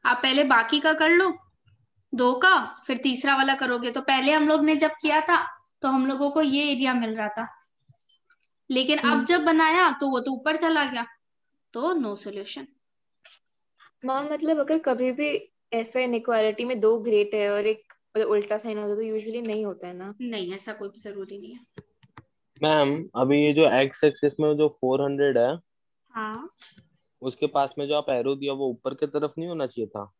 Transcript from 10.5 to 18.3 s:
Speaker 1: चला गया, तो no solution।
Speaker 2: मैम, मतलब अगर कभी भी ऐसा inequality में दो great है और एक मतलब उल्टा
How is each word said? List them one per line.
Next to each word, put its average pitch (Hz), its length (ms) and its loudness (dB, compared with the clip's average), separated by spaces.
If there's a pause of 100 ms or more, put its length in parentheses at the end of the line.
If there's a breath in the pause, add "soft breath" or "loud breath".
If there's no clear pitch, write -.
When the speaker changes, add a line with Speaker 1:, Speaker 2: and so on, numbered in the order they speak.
Speaker 1:
चला 320 280 0
गया, 247 220 -6 (680)
तो 330 220 -2
no 214 280 -4
solution। 208 440 -12 (1400 soft breath)
Speaker 2:
मैम, 269 280 -4
मतलब 302 280 0
अगर 302 180 0
कभी 254 340 0
भी 294 400 -4 (200)
ऐसा 226 280 -4
inequality 233 640 0
में 240 160 -4
दो 220 180 4
great 208 360 2
है 208 160 0
और 208 160 0
एक 220 260 -4 (240)
मतलब 220 120 0
उल्टा 208 300 0